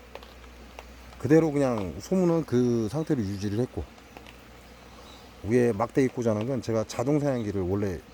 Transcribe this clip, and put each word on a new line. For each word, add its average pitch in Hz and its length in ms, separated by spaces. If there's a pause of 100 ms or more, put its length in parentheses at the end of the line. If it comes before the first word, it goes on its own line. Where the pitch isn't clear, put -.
(1200)
그대로 156 340
그냥 120 480
소문은 170 460
그 120 440
상태로 151 320
유지를 98 380
했고, 110 240 (1600)
위에 120 280
막대 117 300
입고 127 220
자는 107 240
건 131 140
제가 110 260
자동 143 320
사양기를 113 420
원래 95 380 (140)